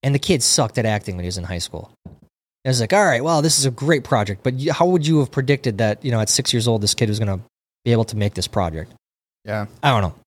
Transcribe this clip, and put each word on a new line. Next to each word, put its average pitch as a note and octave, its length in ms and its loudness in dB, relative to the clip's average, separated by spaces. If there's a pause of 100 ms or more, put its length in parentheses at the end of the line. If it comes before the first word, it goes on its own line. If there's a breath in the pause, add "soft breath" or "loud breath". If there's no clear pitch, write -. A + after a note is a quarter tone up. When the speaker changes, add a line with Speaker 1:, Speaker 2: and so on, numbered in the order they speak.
Speaker 1:
And C#3 120 2
the C#3 40 2
kid D#3 220 0
sucked - 360 0
at A2+ 80 0
acting G#2 300 -2
when F2+ 80 -8
he F2 40 -4
was F2+ 100 -6
in F2 60 -8
high F2 160 -6
school. - 320 -12 (720)
I C3 40 0
was B2+ 120 0
like, A2 120 -2
"All G3+ 120 6
right, B2+ 180 2
well, D#3+ 180 2
this D#3 180 2
is C3+ 60 0
a C3 60 2
great C#3+ 320 0
project, G#2 400 0
but B2+ 120 0
y-, C#3+ 180 -2
how E3+ 140 2
would F3+ 180 2
you D#3 140 4
have C#3 120 -2
predicted C3 460 0
that, G#2+ 260 0
you C3+ 80 -2
know, A2+ 80 0
at G#2+ 100 -2
six - 240 0
years A2+ 140 2
old, A2+ 140 2
this G#2 120 0
kid A#2+ 160 0
was G#2 100 -2
gonna G2+ 200 -2 (460)
be A#2 80 2
able A2+ 120 4
to A2 120 -8
make G2+ 160 0
this F#2 140 -6
project?" D#2+ 460 -4 (520)
Speaker 2:
Yeah. G#2 220 -6 (140)
Speaker 1:
I D3 100 2
don't A2+ 100 2
know. E2+ 140 -2 (120)